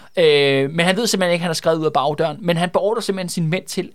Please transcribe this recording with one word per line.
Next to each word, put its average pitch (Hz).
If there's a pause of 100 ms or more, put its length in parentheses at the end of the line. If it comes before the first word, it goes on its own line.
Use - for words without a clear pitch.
(160)
Øh, 143
men 165
han 185
ved 233
simpelthen 185
ikke, 175
at -
han 180
er 160
skrevet 165
ud 156
af 151
bagdøren, 151
men 175
han 175
beordrer 202
simpelthen 190
sine 170
mænd 185
til -